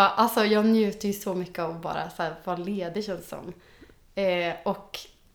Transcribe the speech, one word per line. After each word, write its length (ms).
alltså 280
jag 220
njuter 420
ju 60
så 200
mycket 240
av 120
att 120
bara 280
så 120
här 120
vara 120
ledig, 480
känns 240
som. 240
Eh, 400
och 340